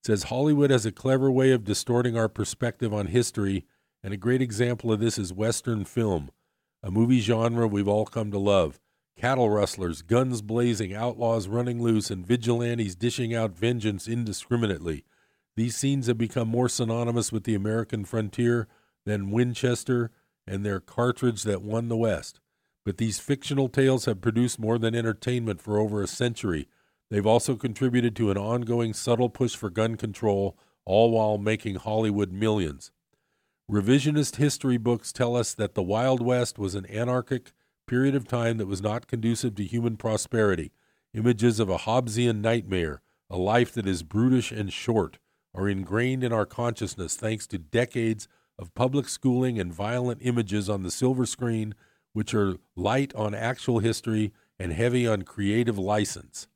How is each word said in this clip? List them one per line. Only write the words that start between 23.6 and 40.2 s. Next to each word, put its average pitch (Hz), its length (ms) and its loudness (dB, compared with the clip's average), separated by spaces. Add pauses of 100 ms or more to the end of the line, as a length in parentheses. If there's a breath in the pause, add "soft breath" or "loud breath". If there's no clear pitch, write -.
tales 131 360 2
have 101 160 -2
produced 117 400 0
more 113 180 0
than 113 160 0
entertainment 113 680 -2
for 107 160 -2
over 107 240 2
a 98 60 -2
century. 110 640 -2 (420)
They've 104 160 0
also 117 300 4
contributed 120 600 0
to 110 140 2
an 98 60 2
ongoing 117 560 -2
subtle 120 380 0
push - 260 -2
for 107 140 -6
gun 110 260 0
control, 98 640 0 (260 soft breath)
all 110 280 4
while 107 260 2
making 107 380 -2
Hollywood 104 560 0
millions. 98 600 -2 (760)
Revisionist 131 680 2
history 139 400 2
books 117 340 -2
tell 120 240 -2
us 120 200 0
that 107 200 -2
the 101 80 0
Wild 120 380 2
West 123 380 0
was 95 160 -4
an 98 100 -6
anarchic 120 680 -4 (340)
period 135 280 2
of 123 140 0
time 117 300 0
that 104 80 -2
was 98 160 -4
not 107 240 -2
conducive 117 480 -2
to 104 100 -4
human 117 320 -2
prosperity. 104 760 0 (440)